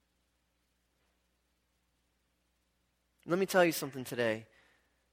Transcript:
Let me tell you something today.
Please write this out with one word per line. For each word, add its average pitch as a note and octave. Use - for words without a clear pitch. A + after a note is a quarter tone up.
Let F3
me G3
tell F3+
you E3
something C3+
today. A2+